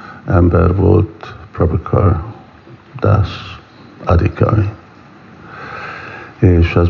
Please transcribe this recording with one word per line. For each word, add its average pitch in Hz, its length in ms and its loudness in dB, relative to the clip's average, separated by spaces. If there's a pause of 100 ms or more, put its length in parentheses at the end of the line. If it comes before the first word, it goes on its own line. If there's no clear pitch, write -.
(260)
ember 87 480 2
volt 92 640 0 (140)
Prabhakar 82 720 0 (800)
Das - 520 -2 (520)
Adhikari. - 640 0 (1700)
És 87 360 4
ez 87 160 2